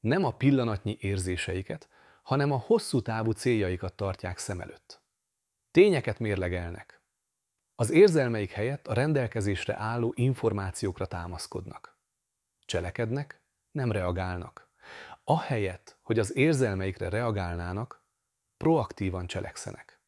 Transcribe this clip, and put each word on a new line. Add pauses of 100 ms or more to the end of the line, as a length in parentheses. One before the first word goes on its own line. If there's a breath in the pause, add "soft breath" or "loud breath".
Nem
a
pillanatnyi
érzéseiket, (340 soft breath)
hanem
a
hosszú
távú
céljaikat
tartják
szem
előtt. (680)
Tényeket
mérlegelnek. (720)
Az
érzelmeik
helyett
a
rendelkezésre
álló
információkra
támaszkodnak. (680)
Cselekednek, (280)
nem
reagálnak. (540 loud breath)
Ahelyett,
hogy
az
érzelmeikre
reagálnának, (520)
proaktívan
cselekszenek.